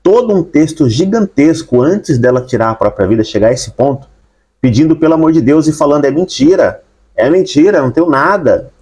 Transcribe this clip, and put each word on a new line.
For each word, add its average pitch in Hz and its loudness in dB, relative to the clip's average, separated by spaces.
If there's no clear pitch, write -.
todo 220 2
um 180 0
texto 156 0
gigantesco 160 0
antes 165 -2
dela 127 0
tirar 113 -2
a 110 -6
própria 101 -4
vida, 110 0
chegar 107 -2
a 123 2
esse - -8
ponto, 139 -4
pedindo 143 2
pelo 160 0
amor 160 2
de 165 2
Deus 151 2
e 156 0
falando, 147 0
"É 135 0
mentira, 156 0
é 123 0
mentira, 175 2
não 131 -2
tenho 165 0
nada, 147 0